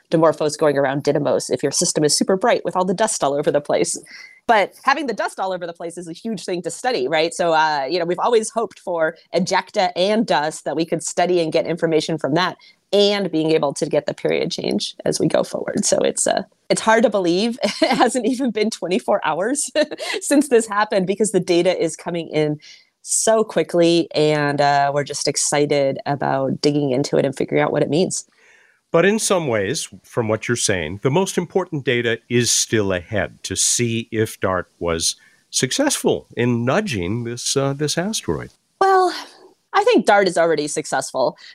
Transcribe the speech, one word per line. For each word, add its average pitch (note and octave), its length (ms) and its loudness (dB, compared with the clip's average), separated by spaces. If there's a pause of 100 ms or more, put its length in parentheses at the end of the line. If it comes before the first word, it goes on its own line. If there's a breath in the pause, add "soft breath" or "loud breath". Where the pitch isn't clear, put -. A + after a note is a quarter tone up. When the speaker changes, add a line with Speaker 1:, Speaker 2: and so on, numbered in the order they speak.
Speaker 1:
Dimorphos D#3 480 2
going D3 200 2
around C#3 260 -2
Didymos C#3+ 460 0
if - 120 -2
your C#3 100 -2
system E3+ 320 0
is D3 120 2
super G3 200 2
bright G3+ 280 0
with F3 120 -4
all F#3 80 2
the F#3 100 0
dust - 300 -2
all C#3 100 0
over D3+ 160 0
the C#3+ 120 2
place. - 360 -2 (480 loud breath)
But G#3 360 2
having C#4 240 0
the A3+ 80 -4
dust D4+ 260 -6
all F#3+ 120 -4
over F3+ 140 -8
the E3+ 60 -10
place E3+ 240 -12
is F3 100 -10
a E3 60 -10
huge G#3 320 -8
thing F3 180 -6
to E3 80 -8
study, F#3+ 380 -4
right? E3 240 0
So, E3+ 220 0
uh, D#3 340 2
you E3+ 100 -2
know, E3+ 60 -2
we've F3 140 -2
always A3 320 0
hoped - 280 -6
for E3 380 -4 (180 soft breath)
ejecta F#3 640 0
and G#3 300 2
dust D#3 380 -2
that D3+ 120 -4
we E3 80 0
could E3 180 -4
study F3 380 0
and D#3+ 120 -2
get D3+ 120 2
information D#3+ 540 0
from C#3+ 160 -2
that, F3 240 0 (340 soft breath)
and G3+ 380 2
being D#3 220 0
able D3+ 200 2
to - 140 -4
get D3+ 180 0
the - 80 -8
period - 380 -2
change - 440 -4 (120)
as - 120 0
we - 80 2
go - 160 2
forward. - 440 -4
So - 140 2
it's, - 260 -2
uh, - 160 0 (260)
it's - 140 0
hard A3 220 4
to C4 40 4
believe G3+ 520 0
<laughs> - 20 -4
it A3 340 0
hasn't B3 300 2
even B3+ 240 0
been G#3+ 180 -2
twenty-four G3+ 560 -2
hours F#3+ 460 -2 (260)
<laughs> - 240 -8
since C#4+ 280 2
this A#3 180 4
happened, G#3 400 0
because G3+ 240 0
the F#3 100 2
data F3+ 400 2
is E3 160 -2
coming E3+ 320 -8
in D3+ 320 0 (400 loud breath)
so - 440 2
quickly, E3+ 680 2
and, D3 460 2
uh, C#3+ 320 4
we're C#3+ 120 0
just C#3 240 -6
excited C#3+ 760 0
about C#3 560 -2
digging D3 300 2
into C3+ 260 0
it C#3+ 80 2
and C#3 100 -4
figuring - 280 -2
out D3 100 0
what D3+ 100 0
it - 60 0
means. D#3+ 380 -2 (640 soft breath)
Speaker 2:
But E3 160 4
in G#3+ 120 2
some F3 300 0
ways, A2+ 400 -2 (140)
from A#2 260 -4
what A2 180 -2
you're A#2+ 80 0
saying, F#2 480 -2
the C3+ 80 0
most F#3 280 0
important F3 440 -4
data A#2+ 360 0 (100)
is A#2+ 220 2
still G2+ 420 0
ahead F2 520 -4
to F#2+ 120 -8
see A#2 560 -2
if A2 260 -2
dart F#2 300 -2 (100)
was E2 380 -2 (320 soft breath)
successful D#3 800 0 (100)
in A#2+ 300 0
nudging A#2+ 580 -2
this, A#2+ 320 -6
uh, C#3 160 0
this C#3+ 240 -4
asteroid. E3+ 540 -4 (320)
Speaker 1:
Well, F#4 320 4 (580 loud breath)
I G4 120 2
think G4 200 4
dart G3+ 240 6
is E3+ 80 -2
already D#3+ 320 2
successful. C#3 680 -2 (160 loud breath)